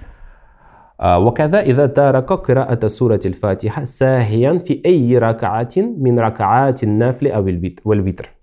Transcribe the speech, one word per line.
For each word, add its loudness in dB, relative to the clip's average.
А, 2
"Ваказа 2
иза 2
тарака 2
кираата 0
сурат 0
Аль-Фатиха -4
сахиян 0
фи -4
айи 2
ракаатин -2
мин 2
ракаатин 0
нафли 0
ау -2
аль-вит-, -4
валь-витр". -2